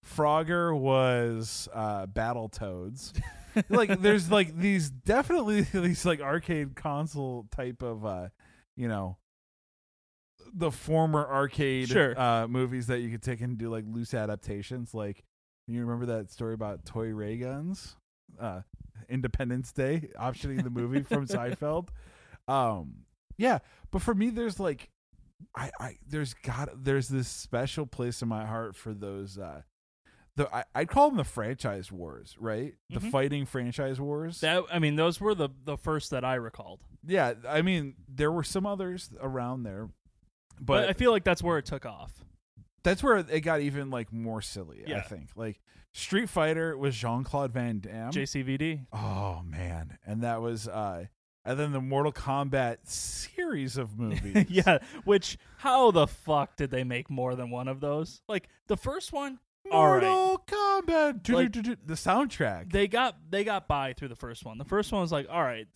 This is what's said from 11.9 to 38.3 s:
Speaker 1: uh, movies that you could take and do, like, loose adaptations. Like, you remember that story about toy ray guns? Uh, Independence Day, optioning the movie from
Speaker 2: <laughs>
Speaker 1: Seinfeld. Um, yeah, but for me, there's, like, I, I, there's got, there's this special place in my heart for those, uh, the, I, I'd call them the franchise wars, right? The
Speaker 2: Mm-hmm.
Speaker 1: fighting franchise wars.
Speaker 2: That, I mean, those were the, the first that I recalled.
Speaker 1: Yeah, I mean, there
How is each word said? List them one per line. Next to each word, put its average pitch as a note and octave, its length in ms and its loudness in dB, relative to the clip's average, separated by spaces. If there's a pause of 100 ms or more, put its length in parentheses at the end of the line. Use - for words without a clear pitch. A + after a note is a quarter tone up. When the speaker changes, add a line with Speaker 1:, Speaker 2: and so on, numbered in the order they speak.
Speaker 1:
uh, A#2 300 4
movies B2 380 -2
that B2 140 0
you A#2 100 -4
could A2+ 120 -8
take B2 180 -4
and B2 180 -4
do, A2+ 100 -4
like, A2+ 180 -4
loose A2+ 280 -6
adaptations. G#2+ 800 -6
Like, G#2 300 -8 (420)
you A#2 180 -4
remember A#2+ 220 -2
that A2+ 240 -4
story A2+ 240 -6
about G#2+ 300 -6
toy A2+ 240 -4
ray G#2+ 280 -4
guns? C#3 600 -8 (420)
Uh, F#2+ 240 -8 (460)
Independence B2+ 640 -4
Day, D3 460 0
optioning C3+ 440 -4
the B2 80 -2
movie A#2+ 320 0
from C#3 240 0
Speaker 2:
<laughs> - 0 -
Speaker 1:
Seinfeld. D#3+ 640 -2 (580)
Um, G#2+ 580 0 (320)
yeah, A3 220 4 (320)
but F3+ 120 -2
for A#3 120 2
me, G#3+ 160 4
there's, A3+ 280 -4
like, E3+ 320 -2 (640)
I, C3 240 -4
I, A#2+ 280 -10
there's C#3+ 280 -4
got, B2+ 500 -6
there's C#3 240 2
this C3 200 0
special C3 580 -4
place A#2+ 360 -4
in A#2 60 -2
my A2 180 -4
heart A2 280 -6
for - 200 -10
those, G2 440 -8
uh, D#2+ 240 -12 (720)
the, C#3+ 180 0
I, A#2+ 100 -2 (100)
I'd D#3 140 0
call C#4+ 220 8
them C4 80 -2
the C#3 60 2
franchise G#2+ 680 -4
wars, D#2+ 460 -12
right? A2+ 360 -4 (160)
The A2 100 -4
Speaker 2:
Mm-hmm. G#2 100 -4
Speaker 1:
fighting C#3 360 2
franchise C3 540 -4
wars. D3 400 -6
Speaker 2:
That, F3 320 2
I F3 60 0
mean, D3+ 180 4
those E3 240 2
were G#3+ 140 2
the, D3+ 160 0 (140)
the C#3+ 120 -4
first D#3 340 -4
that B2+ 140 -2
I C3 100 2
recalled. A2+ 460 -8 (260)
Speaker 1:
Yeah, D3+ 280 4 (140)
I D3+ 140 2
mean, E3 320 0 (140)
there D3 240 0